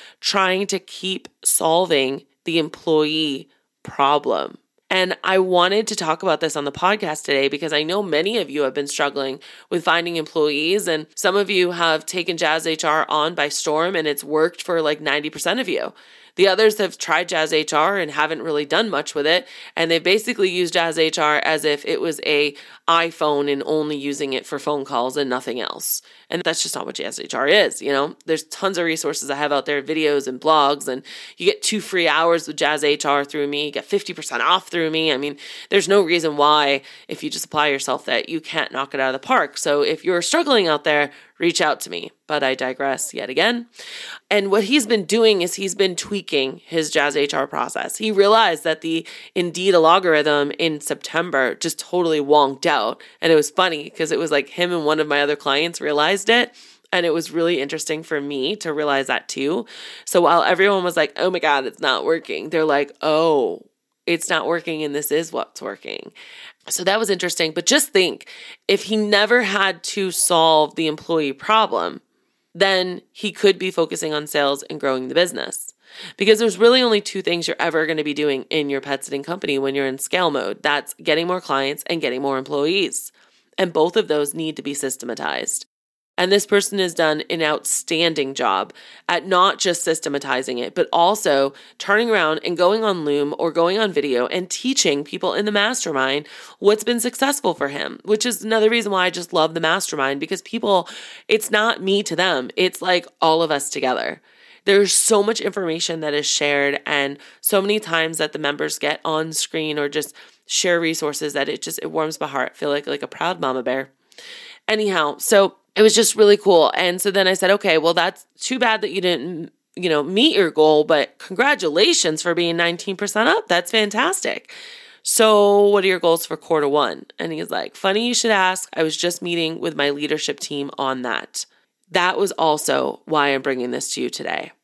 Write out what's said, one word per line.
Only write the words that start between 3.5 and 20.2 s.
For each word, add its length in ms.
problem. 760
And 300
I 160
wanted 480
to 80
talk 300
about 160
this 160
on 80
the 80
podcast 500
today 240
because 260
I 120
know 180
many 360
of 120
you 120
have 120
been 140
struggling 500
with 140
finding 320
employees, 720
and 260
some 220
of 120
you 220
have 340
taken 320
Jazz 300
H 180
R 240
on 280
by 140
storm, 440
and 140
it's 160
worked 360
for, 220
like, 180
ninety 300
percent 300
of 80
you. 240
The 120
others 300
have 180
tried 320
Jazz 240
H 200
R 260
and 120
haven't 320
really 220
done 240
much 260
with 120
it. 200
And 140
they've 120
basically 460